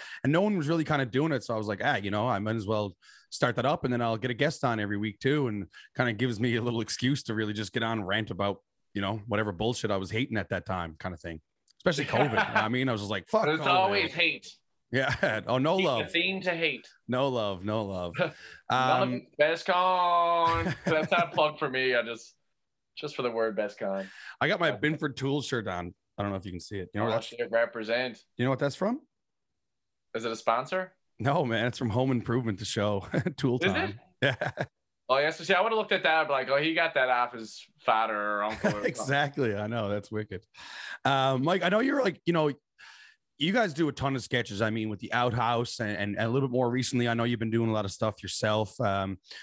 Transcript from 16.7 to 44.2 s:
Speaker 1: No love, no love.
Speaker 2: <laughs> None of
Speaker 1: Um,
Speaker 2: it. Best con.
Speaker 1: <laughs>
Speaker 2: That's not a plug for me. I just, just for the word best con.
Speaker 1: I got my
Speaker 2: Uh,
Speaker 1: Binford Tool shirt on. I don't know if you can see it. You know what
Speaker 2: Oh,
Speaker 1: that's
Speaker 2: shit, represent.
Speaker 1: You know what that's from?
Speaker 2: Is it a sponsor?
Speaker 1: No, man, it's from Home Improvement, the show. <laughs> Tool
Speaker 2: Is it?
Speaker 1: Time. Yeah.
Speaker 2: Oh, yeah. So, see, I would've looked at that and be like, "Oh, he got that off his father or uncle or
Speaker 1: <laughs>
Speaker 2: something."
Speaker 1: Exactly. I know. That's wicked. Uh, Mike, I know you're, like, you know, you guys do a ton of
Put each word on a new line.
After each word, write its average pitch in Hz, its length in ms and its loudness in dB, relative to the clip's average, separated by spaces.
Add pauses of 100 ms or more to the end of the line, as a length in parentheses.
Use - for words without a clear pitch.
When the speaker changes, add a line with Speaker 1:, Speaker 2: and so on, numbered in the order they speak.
Speaker 1:
No 127 180 2
love, 104 380 -2
no 107 180 0
love. 90 320 -4
Speaker 2:
<laughs> - 40 -2
None 160 140 -2 (380)
of 127 380 2
Speaker 1:
Um, 123 60 -2
Speaker 2:
it. - 220 -12
Best 156 280 2
con. 170 1120 4
Speaker 1:
<laughs> - 60 -12
Speaker 2:
That's 156 260 2
not 170 220 2
a - 20 -10
plug 151 240 2
for 147 100 0
me. 127 240 2
I 120 100 4
just, 113 300 -12 (640)
just 147 200 -8
for 131 60 -4
the 123 80 0
word 113 280 0
best 104 200 -2
con. 98 320 -4 (320)
Speaker 1:
I 139 60 2
got 190 140 0
my 160 100 4
Speaker 2:
Uh, 123 60 -2
Speaker 1:
Binford 151 400 -2
Tool 139 240 0
shirt 113 260 -2
on. 87 260 -4 (240)
I 101 60 -2
don't 101 80 0
know 98 60 -2
if 92 80 -10
you 95 60 -10
can 87 100 -8
see 101 180 -8
it. 87 140 -8
You 104 80 -4
know 113 40 0
what 113 60 0
Speaker 2:
Oh, 107 40 2
Speaker 1:
that's 113 120 -2
Speaker 2:
shit, 120 240 -6
represent. 117 680 0 (200)
Speaker 1:
You 123 80 2
know 131 40 4
what 135 100 2
that's 143 160 0
from? 233 260 0 (1120)
Speaker 2:
Is 113 100 -4
it 117 60 -2
a 113 40 -4
sponsor? 147 600 -2 (240)
Speaker 1:
No, 143 260 2
man, 113 200 2
it's 123 140 -2
from 123 100 0
Home 127 220 2
Improvement, 117 480 0
the 107 60 -8
show. 104 420 0 (140)
<laughs> 151 160 -4
Tool 127 220 0
Speaker 2:
Is 190 140 2
it? - 0 -
Speaker 1:
Time. 349 260 -2 (220)
Yeah. 139 300 0 (580)
Speaker 2:
Oh, 131 80 2
yeah. 147 140 2
So, 160 120 -8
see, 170 100 2
I 180 80 4
would've 220 160 0
looked 214 140 0
at 185 120 2
that 160 160 4
and 156 80 2
be 143 60 0
like, 127 160 0
"Oh, 139 80 4
he 160 160 2
got 165 220 2
that 131 140 4
off 123 240 2
his 110 320 -12 (140)
father 110 360 2
or 104 280 0
uncle 110 320 0
or - 60 -6
Speaker 1:
<laughs> - 0 -
Speaker 2:
something." 233 80 0
Speaker 1:
Exactly. 139 640 0
I 104 120 -4
know. 110 220 -2
That's 104 220 -4
wicked. 107 340 -8 (600)
Uh, 135 360 2
Mike, 170 220 0
I 175 60 2
know 208 100 4
you're, 269 240 2
like, 196 220 -2
you 170 80 2
know, 156 180 2 (840)
you 170 160 0
guys 214 200 2
do 151 140 0
a 143 60 -2
ton 135 220 -2
of 123 80 -4